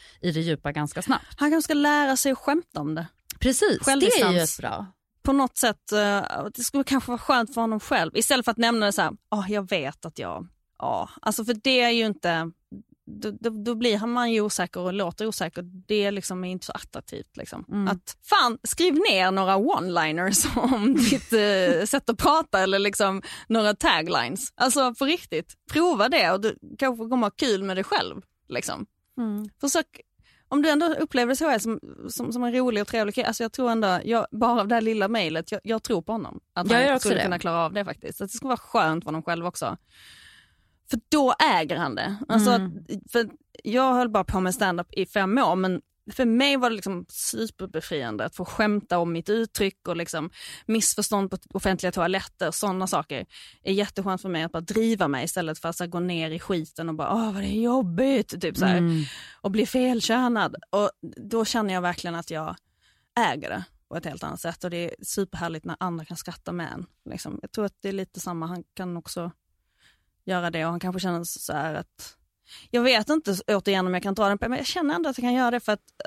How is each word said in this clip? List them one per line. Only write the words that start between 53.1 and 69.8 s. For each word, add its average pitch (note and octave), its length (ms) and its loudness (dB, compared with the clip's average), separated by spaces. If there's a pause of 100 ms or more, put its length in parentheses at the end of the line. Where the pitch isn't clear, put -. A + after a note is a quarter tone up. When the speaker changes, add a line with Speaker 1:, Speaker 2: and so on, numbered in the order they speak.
Speaker 2:
är F#3+ 100 -2
jätteskönt G3 500 -2
för G3 60 -8
mig E3 140 -2
att E3 100 -6
bara E3 80 -4
driva G#3+ 480 2
mig C3+ 160 -2
istället E3 340 -4
för E3 100 -6
att E3+ 80 -6
så F3+ 80 -6
här, E3+ 60 -6
gå E3+ 100 -4
ner E3+ 300 -2
i D#3+ 80 -6
skiten E3 500 -4
och D#3+ 60 -4
bara, D#3 200 -2
"Åh, A3 180 0
vad G3 100 -6
det G3 60 -4 (100)
är A3+ 40 0
jobbigt", A#3+ 800 2
typ F3 160 -4
så F#3 80 2
här, F#3 120 4
Speaker 1:
Mm. E3+ 260 2 (380)
Speaker 2:
och G3+ 100 -2
bli G#3+ 160 2
felkönad. A#3+ 880 2 (140)
Och G3+ 200 2 (400)
då A3+ 140 0
känner G#3+ 300 0
jag F3+ 80 -2
verkligen F3 320 -4
att E3+ 160 -8
jag D#3+ 260 -8 (640)
äger D3+ 300 0
det F3 140 -6 (240)
på - 80 -10
ett E3 80 -8
helt - 200 -10
annat D#3+ 160 -8
sätt, - 240 -8
och F3 60 -6
det F3 60 -6
är E3+ 280 -8
superhärligt E3+ 600 -4
när E3+ 160 -8
andra E3+ 240 -4
kan E3+ 120 -12
skratta - 360 -10
med F3 200 -6
en, - 140 -10 (240)
liksom. - 320 -10
Jag - 100 -14
tror G#3+ 120 -2
att G3 180 -6
det G3 60 -6
är G3 40 -4
lite F#3+ 280 -8
samma, E3 260 -6
han F3 180 -8 (100)
kan F3+ 220 -8
också E3+ 340 -8 (920)